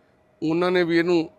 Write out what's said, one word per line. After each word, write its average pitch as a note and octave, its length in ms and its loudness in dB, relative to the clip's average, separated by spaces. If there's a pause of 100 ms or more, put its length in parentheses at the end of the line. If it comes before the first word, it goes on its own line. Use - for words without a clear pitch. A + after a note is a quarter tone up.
(440)
ਉਹਨਾਂ E3+ 280 0
ਨੇ F3+ 120 2
ਵੀ E3+ 140 0
ਇਹਨੂੰ E3+ 420 0